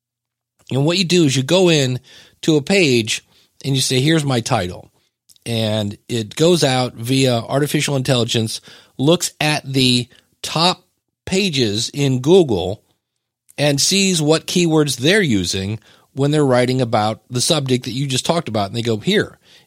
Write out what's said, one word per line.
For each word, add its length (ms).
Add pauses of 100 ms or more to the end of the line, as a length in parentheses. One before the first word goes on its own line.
(720)
And 160
what 100
you 60
do 220
is 120
you 60
go 280
in 280 (440)
to 120
a 80
page 640 (380)
and 100
you 80
say, 180
"Here's 240
my 140
title." 540 (520)
And 540 (100)
it 280
goes 260
out 320
via 400
artificial 640
intelligence, 640 (360)
looks 440
at 240
the 440 (320)
top 440 (400)
pages 680
in 280
Google 640 (720)
and 220
sees 420
what 240
keywords 520
they're 220
using 600 (320)
when 180
they're 160
writing 340
about 480
the 140
subject 420
that 60
you 160
just 180
talked 240
about. 200
And 60
they 60
go, 160
"Here, 420 (280)